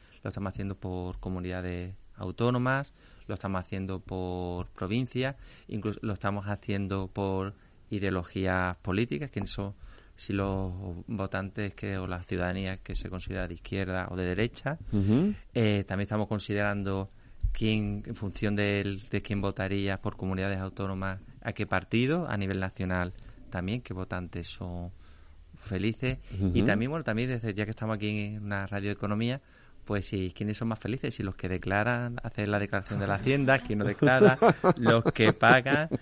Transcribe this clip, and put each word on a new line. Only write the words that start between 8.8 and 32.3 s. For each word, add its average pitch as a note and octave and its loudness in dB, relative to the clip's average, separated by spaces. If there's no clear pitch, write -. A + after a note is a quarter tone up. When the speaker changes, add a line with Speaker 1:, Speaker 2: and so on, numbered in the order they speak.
Speaker 1:
quiénes G2 -4
son, G2+ -4
si - -6
los F#2+ 0
votantes G2 -4
que, G2 -4
o F#2 -4
la F2+ -4
ciudadanía F#2 -2
que - -10
se - -4
considera F#2 -4
de E2+ -8
izquierda F#2 -2
o F#2 -6
de F#2 0
derecha. A2+ -2
Speaker 2:
Ujú. A2+ 4
Speaker 1:
Eh, G#2 4
también G2 -2
estamos G#2+ 0
considerando G2+ 0
quién, G#2+ 2
en A2 -8
función G#2 -2
del, G2+ 2
de G2+ 0
quién G2+ -2
votaría G2 0
por - -4
comunidades F#2+ 0
autónomas, F#2+ -4
a A#2 -4
qué G#2+ -2
partido, B2+ 2
a G#2+ 0
nivel F#2+ 0
nacional F#2 -2
también, F#2+ -2
qué - -8
votantes F2+ -6
son F2 -8
felices. A2 -2
Speaker 2:
Ujú. F#2+ 2
Speaker 1:
Y F2+ 6
también, A2+ 2
bueno, D#3+ -4
también A#2 0
desde, A2+ -2
ya G#2 0
que G#2+ -2
estamos A2 -2
aquí G#2 -2
en G#2 -4
una G2+ -2
radio G2 -4
de G2+ 0
economía, A#2 0
pues G2+ 0
sí, F#2+ 0
¿quiénes G#2 -2
son A#2 -2
más A2+ -2
felices? A#2 -2
Si - -4
los G2 -2
que F2+ -4
declaran, A2 0
hacen G#2 -2